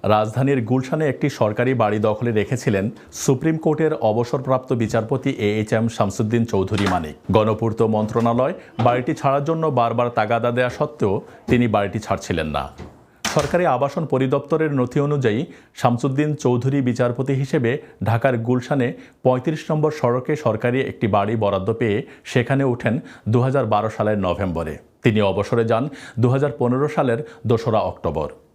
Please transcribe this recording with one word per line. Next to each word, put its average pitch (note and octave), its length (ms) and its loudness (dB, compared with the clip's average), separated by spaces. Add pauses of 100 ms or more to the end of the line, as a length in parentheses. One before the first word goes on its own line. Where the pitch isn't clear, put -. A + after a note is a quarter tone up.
(140)
রাজধানীর B2 460 0 (100)
গুলশানে C3 420 0
একটি D3 140 -2 (120)
সরকারি A#2+ 340 0 (100)
বাড়ি G#2 160 2 (100)
দখলে A#2 240 -2
রেখেছিলেন G#2 520 0 (400)
সুপ্রিম D#3+ 400 2
কোর্টের D#3 280 2 (180)
অবসরপ্রাপ্ত B2+ 600 -2 (120)
বিচারপতি A#2 480 -2 (160)
এ - 20 4 (100)
এইচ G#2+ 200 -2
এম A#2 80 2 (100)
শামসুদ্দিন A2 460 0 (100)
চৌধুরী G2 400 0
মানিক। D#2+ 220 -2 (220)
গণপূর্ত A2 440 2 (140)
মন্ত্রণালয় A#2 600 0 (320)
বাড়িটি B2+ 340 2
ছাড়ার C#3 280 2
জন্য E3 160 0 (160)
বারবার A#2 280 2 (100)
তাগাদা A2+ 380 0
দেয়া B2 220 2
সত্ত্বেও B2 360 0 (360)
তিনি A#2+ 240 4
বাড়িটি G2+ 320 0
ছাড়ছিলেন E2 500 -2
না। C#2 80 -4 (600)
সরকারি D#3+ 400 0 (120)
আবাসন C#3+ 360 -2
পরিদপ্তরের C#3 680 0
নথি B2 220 0
অনুযায়ী, C3+ 400 0 (400)
শামসুদ্দিন C3+ 500 2 (140)
চৌধুরী B2+ 340 2 (100)
বিচারপতি B2 440 -2 (100)
হিসেবে B2+ 280 0 (380)
ঢাকার A#2 260 2 (120)
গুলশানে B2+ 420 0 (360)
পঁয়ত্রিশ C3 460 0
নম্বর D3+ 200 2 (100)
সড়কে B2+ 320 0 (120)
সরকারি A#2+ 340 0 (120)
একটি - 160 -4 (100)
বাড়ি G#2 200 2
বরাদ্দ G2+ 320 0 (120)
পেয়ে A2 180 2 (260)
সেখানে C3+ 380 0 (100)
ওঠেন A#2+ 220 -2 (340)
দুহাজার B2+ 380 2
বারো G#2+ 300 0
সালের G#2+ 300 0
নভেম্বরে। E2+ 480 -2 (300)
তিনি G#2+ 160 4 (120)
অবসরে G#2+ 380 0
যান A#2 140 2 (380)
দুহাজার C3+ 360 2
পনেরো B2+ 380 0
সালের A#2+ 240 0 (260)
দোসরা A2 340 2 (100)
অক্টোবর। D#2 380 -4 (260)